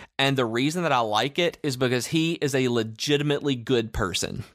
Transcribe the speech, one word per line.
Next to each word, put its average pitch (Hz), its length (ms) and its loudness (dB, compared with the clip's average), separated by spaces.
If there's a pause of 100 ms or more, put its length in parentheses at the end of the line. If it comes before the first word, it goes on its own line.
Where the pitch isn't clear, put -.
(180)
and 135 200 2
the 131 80 2
reason 139 380 0
that 160 80 0
I 131 80 4
like 117 400 0
it 175 240 0
is 139 140 -2
because 127 300 0
he 160 260 0
is 139 220 -2
a 131 140 2
legitimately 139 840 0
good 117 380 0
person. - 500 -4 (120)